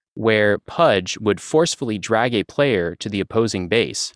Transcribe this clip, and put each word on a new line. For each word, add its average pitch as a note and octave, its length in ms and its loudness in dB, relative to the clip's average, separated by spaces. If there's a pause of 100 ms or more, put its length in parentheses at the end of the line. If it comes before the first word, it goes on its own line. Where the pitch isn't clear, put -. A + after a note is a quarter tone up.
(140)
where G#2+ 440 2
Pudge G#2+ 600 0
would G2+ 220 0
forcefully C#3+ 560 -2
drag A2+ 380 0
a G2 80 2
player F#2+ 540 0
to - 120 -8
the G2+ 120 -2
opposing G2+ 480 -2
base, G2 480 -2